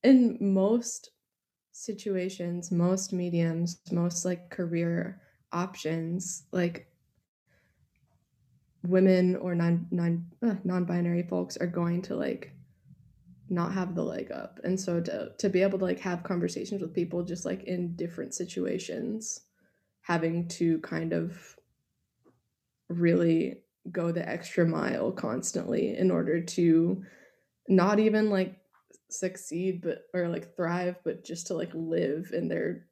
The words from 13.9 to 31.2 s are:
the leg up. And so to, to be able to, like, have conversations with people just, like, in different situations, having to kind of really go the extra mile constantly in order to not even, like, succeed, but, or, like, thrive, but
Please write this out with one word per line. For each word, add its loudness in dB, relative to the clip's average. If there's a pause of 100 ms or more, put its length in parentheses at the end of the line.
the -2
leg -6
up. -12
And -2
so -2
to, -6
to 0
be 2
able 2
to, 0
like, -2
have -4
conversations -4
with -8
people -2
just, -8
like, -4
in -4
different -6
situations, -6 (600)
having 0
to 0
kind -4
of -6 (1300)
really 4 (280)
go -2
the -4
extra 2
mile 0
constantly -2
in 4
order 2
to 4 (680)
not 6
even, 4
like, 0 (500)
succeed, -4
but, -6 (100)
or, -2
like, -6
thrive, -2
but -6